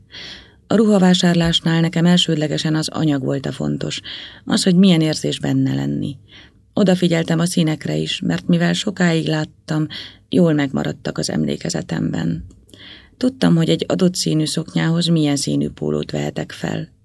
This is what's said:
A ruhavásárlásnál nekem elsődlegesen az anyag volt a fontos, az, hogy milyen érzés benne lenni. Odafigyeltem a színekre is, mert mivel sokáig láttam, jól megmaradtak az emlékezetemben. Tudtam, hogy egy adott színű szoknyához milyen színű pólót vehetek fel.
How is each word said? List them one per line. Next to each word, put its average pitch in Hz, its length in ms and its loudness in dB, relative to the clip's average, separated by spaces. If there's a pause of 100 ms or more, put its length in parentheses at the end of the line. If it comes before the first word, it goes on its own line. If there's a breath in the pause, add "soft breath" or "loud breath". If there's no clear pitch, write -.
(680 loud breath)
A 202 80 0
ruhavásárlásnál 180 1040 4
nekem 170 240 2
elsődlegesen 156 720 2
az 156 140 -2
anyag 143 340 0
volt 139 220 -2
a 143 60 -2
fontos, 147 500 -4 (440 loud breath)
az, - 180 0
hogy 185 120 4
milyen 180 260 6
érzés 147 380 -2
benne 135 340 0
lenni. 143 440 -4 (560 loud breath)
Odafigyeltem 170 680 2
a 170 60 2
színekre 156 500 -2
is, 156 280 -4
mert 170 240 -2
mivel 170 260 2
sokáig 175 540 0
láttam, 156 600 -4 (420 loud breath)
jól 170 240 4
megmaradtak 147 640 -4
az - 120 -4
emlékezetemben. 160 1160 -4 (720 loud breath)
Tudtam, 180 380 2
hogy 165 140 2
egy 165 180 0
adott 180 280 2
színű 156 300 0
szoknyához 165 640 -2
milyen 151 280 2
színű 143 340 -2
pólót - 420 -4
vehetek 73 400 -6
fel. - 420 -8 (120)